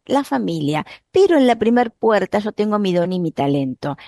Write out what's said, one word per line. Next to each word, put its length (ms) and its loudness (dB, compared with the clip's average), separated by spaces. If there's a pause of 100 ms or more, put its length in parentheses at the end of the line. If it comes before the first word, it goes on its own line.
la 180 -2
familia. 600 -4 (280)
Pero 240 4
en 100 4
la 100 4
primer 360 0
puerta 480 0
yo 100 -6
tengo 300 -2
mi 120 0
don 200 0
y 80 -2
mi 100 -2
talento. 680 -4 (120)